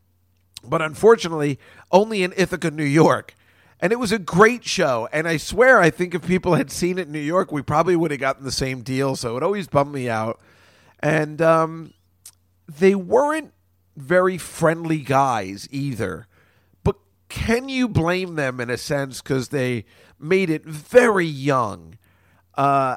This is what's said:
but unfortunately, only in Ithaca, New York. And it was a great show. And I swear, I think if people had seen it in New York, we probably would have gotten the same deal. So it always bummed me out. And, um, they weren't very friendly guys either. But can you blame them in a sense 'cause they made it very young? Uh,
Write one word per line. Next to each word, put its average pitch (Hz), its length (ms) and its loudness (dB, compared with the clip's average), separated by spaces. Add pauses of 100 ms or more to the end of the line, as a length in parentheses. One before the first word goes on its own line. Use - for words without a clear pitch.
(640)
but 151 180 -2
unfortunately, 156 800 2 (320)
only 208 300 4
in 180 160 -2
Ithaca, 170 320 0
New 151 140 -4
York. 143 500 4 (460)
And 185 140 0
it 240 60 -2
was 214 120 -2
a 226 60 2
great 214 480 4
show. 127 480 0
And 160 140 -2
I 165 100 0
swear, 240 420 4
I 165 120 6
think 180 240 -4
if 160 100 -8
people 175 300 0
had 139 160 0
seen 180 260 -4
it 180 80 -6
in 147 60 -16
New 151 80 -8
York, 165 320 -2
we 147 100 -4
probably 165 340 0
would 165 140 0
have 143 100 -6
gotten 135 240 -4
the 131 80 -8
same 131 300 -6
deal. 131 340 -2
So 123 220 -6
it 139 60 -6
always 196 240 -2
bummed 143 260 0
me 123 160 -6
out. 110 300 -4 (600)
And, 151 440 -2
um, 160 500 0 (720)
they 185 280 4
weren't 269 580 0 (420)
very 180 440 0
friendly 165 580 -2
guys 120 720 -2
either. 113 560 -6 (580)
But 202 120 0 (340)
can 240 400 -4
you 254 180 -2
blame 175 460 -2
them 131 260 -4
in 120 120 -6
a 117 80 -4
sense 139 420 -6
'cause 135 280 -4
they 127 360 -4 (320)
made 180 320 0
it 156 160 -4
very 185 600 2
young? 123 720 -4 (560)
Uh, 139 420 0